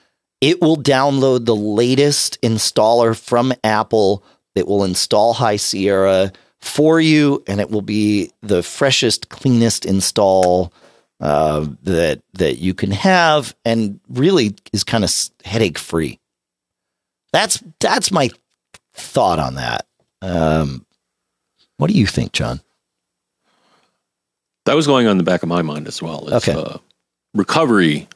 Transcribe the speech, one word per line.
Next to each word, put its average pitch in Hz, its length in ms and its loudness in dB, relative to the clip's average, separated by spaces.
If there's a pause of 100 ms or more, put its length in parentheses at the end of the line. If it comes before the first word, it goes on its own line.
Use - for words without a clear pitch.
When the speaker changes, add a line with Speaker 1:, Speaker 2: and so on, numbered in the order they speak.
(420)
Speaker 1:
It 170 200 0
will 160 160 4
download 135 680 2
the 117 100 2
latest 120 880 0
installer 113 760 2
from 120 320 0 (120)
Apple. 107 600 0 (300)
It 95 140 0
will 101 160 0
install 104 500 0
High 110 220 0
Sierra 95 760 0 (280)
for 160 420 2
you, 151 460 2
and 98 120 -2
it 101 120 -4
will 104 100 -2
be 104 500 0 (120)
the 101 180 0
freshest, - 680 -2
cleanest 117 580 0
install, 92 840 2 (480)
uh, 76 460 0 (180)
that, 82 380 -2 (120)
that 76 240 -2
you 90 160 -4
can 98 180 -6
have, 160 720 0
and 113 460 -2
really 127 460 2 (180)
is 101 100 -4
kinda 110 220 -2
s-, - 260 -4 (140)
headache-free. 82 720 -4 (1120)
That's, 202 320 0 (160)
that's - 320 0
my 147 180 2 (640)
thought 92 460 0
on 65 160 -4
that. 60 300 -6 (360)
Um, 80 640 -2 (920)
what 151 120 0
do 208 80 0
you 107 100 2
think, - 260 -6
John? 113 260 -6 (2000)
Speaker 2:
That 131 100 2
was 156 100 2
going 131 220 4
on 101 100 4
the 90 60 2
back 87 200 -2
of 82 60 -4
my 87 120 -2
mind 76 260 -8
as - 140 -12
well, 80 260 -10
is, - 60 -4
Speaker 1:
Okay. 82 260 -2
Speaker 2:
uh, - 200 -10 (540)
recovery. 98 840 0